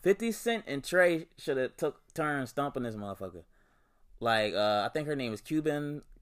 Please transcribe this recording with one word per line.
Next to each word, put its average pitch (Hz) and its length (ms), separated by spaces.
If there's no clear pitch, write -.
fifty 208 300
Cent 233 340
and 135 160
Trae 175 440
shoulda 131 300
took - 320
turns 143 360
stomping 139 320
this 117 140
motherfucker." 95 480
Like, 110 360
uh, 104 300
I 110 80
think 151 140
her 151 80
name 131 160
was 107 120
Cuban, 151 600